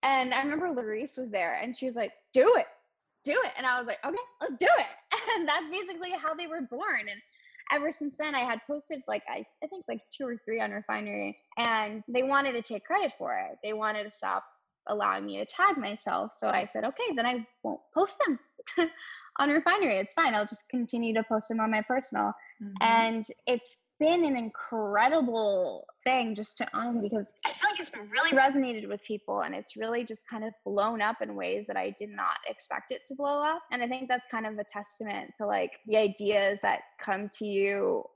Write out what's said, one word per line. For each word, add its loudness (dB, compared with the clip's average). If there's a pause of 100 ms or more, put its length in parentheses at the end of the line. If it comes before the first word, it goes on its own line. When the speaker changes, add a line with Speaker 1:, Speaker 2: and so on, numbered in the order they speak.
Speaker 1:
And 4
I 2
remember 0
Larice -4
was -6
there, 2
and -4
she -6
was -2
like, -2 (220)
"Do 10
it, 4 (580)
do -2 (140)
it." -6
And -6
I 2
was -6
like, -4
"Okay, -4 (240)
let's -6
do 4 (100)
it." 2 (240)
<laughs> 0
And 0
that's 0
basically -6
how -4
they -6
were -6
born. -4
And -10 (500)
ever 0
since -8
then, -2
I 2
had -2
posted, -6
like, -2
I, -6 (180)
I -8
think, -12
like, -6 (100)
two -8
or -4
three -2
on -2
Refinery, -6 (180)
and 0
they 2
wanted 2
to -2
take -8
credit 2
for -4
it. -6
They -4
wanted -2
to -10
stop -4 (440)
allowing 0
me -6
to -4
tag 4
myself. -4
So -2
I 2
said, -4
"Okay, -2
then 0
I -2 (160)
won't -4 (140)
post 2
them 2 (400)
<laughs> -2
on 4
Refinery. 4
It's 0
fine. 2
I'll 2
just -10
continue -2
to 2
post 0
them 0
on 2
my 2
personal." 0 (280)
Speaker 2:
Mm-hmm. -12
Speaker 1:
And 4 (220)
it's -2 (220)
been 6
an 2
incredible 2 (200)
thing 2
just -8
to -4 (100)
own, 0
because -2 (120)
I 0
feel 2
like -4
it's -8
really 0
resonated 4
with -6
people, -2
and -4
it's -10
really -2
just -12
kind -8
of -8 (120)
blown 2
up 0
in -6
ways -4
that -6
I -2 (100)
did -8
not -2 (100)
expect -8
it -10
to -12
blow 0
up. 0 (100)
And -2
I -2
think -6
that's 0
kind -4
of -6
a -6
testament -10
to, -4
like, 0 (140)
the 2
ideas 2
that 2 (180)
come -4 (120)
to -4
you 2 (120)